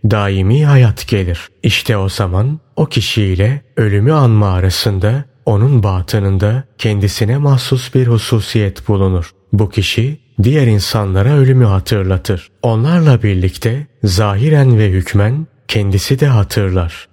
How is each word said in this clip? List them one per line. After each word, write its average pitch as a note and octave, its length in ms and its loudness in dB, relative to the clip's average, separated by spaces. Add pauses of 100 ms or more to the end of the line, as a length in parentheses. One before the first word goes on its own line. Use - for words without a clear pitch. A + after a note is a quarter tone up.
(120)
daimi G2+ 540 0
hayat C3 420 2
gelir. F2+ 420 -4 (140)
İşte G#2 340 -2
o F#2+ 120 -2
zaman G#2 500 -2 (160)
o D#3+ 100 0
kişiyle G#2+ 760 -2 (160)
ölümü G#2+ 360 2
anma A2 400 2
arasında G2 720 -2 (200)
onun A#2 380 2
batınında G2 800 -2 (140)
kendisine G#2 600 -2
mahsus C3+ 580 -2
bir B2+ 120 2
hususiyet A2 800 -2
bulunur. F#2+ 440 0 (220)
Bu G2+ 160 0
kişi A#2 500 -2 (240)
diğer C3+ 240 2
insanlara G#2 680 0
ölümü C3 320 4
hatırlatır. F#2+ 840 -2 (120)
Onlarla B2+ 600 2
birlikte G#2 640 -2 (160)
zahiren A2 720 2
ve G#2+ 120 2
hükmen G#2 580 0 (200)
kendisi G2+ 520 -2
de D3 80 2
hatırlar. F#2+ 840 -2